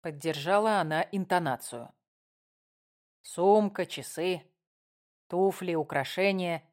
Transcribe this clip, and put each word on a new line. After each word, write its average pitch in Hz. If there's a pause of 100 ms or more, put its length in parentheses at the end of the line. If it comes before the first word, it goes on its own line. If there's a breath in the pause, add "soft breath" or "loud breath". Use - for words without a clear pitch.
Поддержала 170
она 160
интонацию. 165 (1300)
«Сумка, 196
часы, 165 (880)
туфли, 180
украшения. 170 (100)